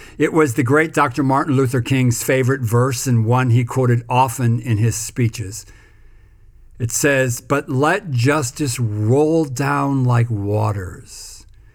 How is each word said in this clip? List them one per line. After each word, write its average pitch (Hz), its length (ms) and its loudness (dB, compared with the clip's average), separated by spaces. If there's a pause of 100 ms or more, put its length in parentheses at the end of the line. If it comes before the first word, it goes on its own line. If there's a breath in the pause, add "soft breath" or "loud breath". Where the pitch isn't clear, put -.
(180 loud breath)
It 156 140 0
was 156 220 2
the 147 100 0
great 156 300 2
Doctor 143 300 0
Martin 135 320 0
Luther 131 260 0
King's 127 420 0
favorite 131 380 0
verse 120 440 0
and 117 200 2
one 123 240 2
he 120 160 4
quoted 120 420 0
often 123 520 0
in 113 180 0
his 110 180 2
speeches. - 680 -6 (1120 soft breath)
It 120 100 -4
says, 131 520 0
"But 143 280 -4
let 156 420 0
justice 135 680 -2
roll 127 680 2
down 139 600 -2
like 120 240 2
waters 104 1160 -6 (300 soft breath)